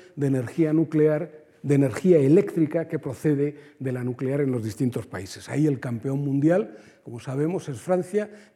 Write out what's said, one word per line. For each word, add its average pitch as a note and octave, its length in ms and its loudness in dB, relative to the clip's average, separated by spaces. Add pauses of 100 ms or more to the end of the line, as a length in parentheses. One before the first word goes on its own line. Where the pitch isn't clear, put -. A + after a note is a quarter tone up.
(160)
de C#3 100 -2
energía C3+ 460 0
nuclear, D#3 580 2 (320)
de C#3+ 120 2
energía C#3 440 4
eléctrica D#3+ 680 4
que D3+ 100 -4
procede C#3+ 560 -2 (240)
de C3 140 -6
la B2 100 -6
nuclear B2+ 380 -2
en C3+ 100 0
los A#2+ 140 -2
distintos A#2 420 -4
países. - 420 -14
Ahí C#3+ 180 2
el C#3 120 0
campeón C3+ 400 -6
mundial, C#3+ 600 0 (260)
como A#2 160 -14
sabemos, D3+ 480 -4
es B2 120 -10
Francia, F#3 480 -2 (280)